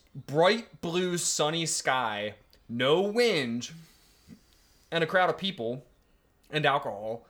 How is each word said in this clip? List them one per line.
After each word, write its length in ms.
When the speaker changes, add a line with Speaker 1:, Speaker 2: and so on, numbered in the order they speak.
Speaker 1:
And 120
Speaker 2:
bright 540
blue, 380
sunny 480
sky, 680
no 320
wind, 680
and 140
a 20
crowd 240
of 80
people 480
and 160
alcohol. 640